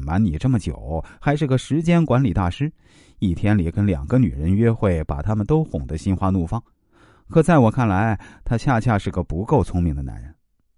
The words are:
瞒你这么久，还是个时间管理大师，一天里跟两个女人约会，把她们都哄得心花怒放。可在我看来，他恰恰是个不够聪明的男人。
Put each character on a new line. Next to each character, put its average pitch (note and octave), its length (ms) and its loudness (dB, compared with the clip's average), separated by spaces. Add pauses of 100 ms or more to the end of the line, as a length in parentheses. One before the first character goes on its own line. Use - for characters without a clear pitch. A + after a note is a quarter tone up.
瞒 F2 180 0
你 D#2+ 140 0
这 - 100 -2
么 B2+ 120 2
久， G#2+ 440 -6 (160)
还 C#3+ 160 0
是 D3+ 120 -2
个 B2+ 100 2
时 C#3+ 240 -2
间 E3+ 240 2
管 B2+ 180 2
理 A2 120 2
大 F2+ 160 0
师， D3 200 -4 (460)
一 F2+ 160 0
天 G#2 240 2
里 E2+ 140 0
跟 G#2 120 -2
两 D#2+ 220 0
个 B2 140 2
女 A#2 100 4
人 D2 240 -2
约 A2+ 180 4
会， F#2 340 0
把 D2 180 -6
她 G#2+ 100 -2
们 G#2+ 100 -2
都 D#3 200 2
哄 D#2 240 -8
得 D#2+ 100 -6
心 F#2+ 180 -2
花 F#2+ 140 0
怒 F#2 160 0
放。 A2+ 180 -6 (680)
可 D#3+ 120 4
在 D#3 180 4
我 A2+ 120 6
看 B2 160 0
来， G#2 320 0 (240)
他 A#2 140 -2
恰 B2 200 0
恰 A2 220 2
是 G2 100 -6
个 F2+ 140 -2
不 E2+ 220 -6
够 B2 180 2
聪 - 180 -2
明 D#2+ 140 0
的 C#2 80 -6
男 A1 180 -10
人。 C2+ 140 -18 (420)